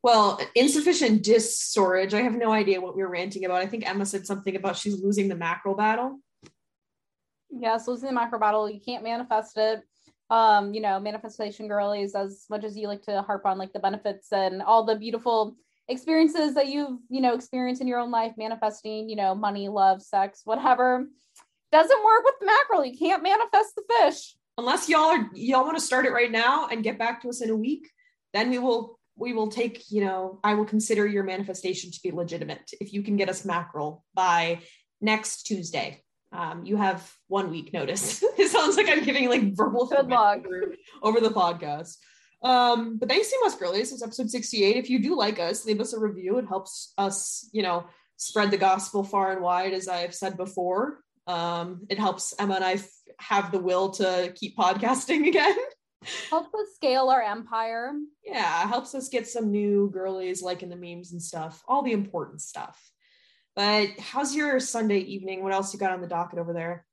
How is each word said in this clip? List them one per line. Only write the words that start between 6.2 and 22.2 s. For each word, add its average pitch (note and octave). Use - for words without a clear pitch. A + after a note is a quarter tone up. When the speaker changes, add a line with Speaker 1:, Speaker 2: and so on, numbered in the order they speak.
Speaker 2:
Yes, A#3
losing B3
the C4+
mackerel A#3
battle. G#3+
You G#3
can't B3
manifest A#3
it. A3
Um, G#3+
you G#3+
know, G3
manifestation G#3+
girlies, G3+
as G3
much G#3
as G#3
you G#3+
like G3+
to G3+
harp G3+
on, F#3+
like, F#3+
the G3+
benefits G3+
and F#3+
all A3
the A3
beautiful A3+
experiences D#4
that C#4
you've, C#4
you C4
know, B3
experienced B3+
in C4
your B3
own A#3+
life, A3+
manifesting, A3
you A3
know, G3
money, G3+
love, G3
sex, G3
whatever, B3+
doesn't E4
work A4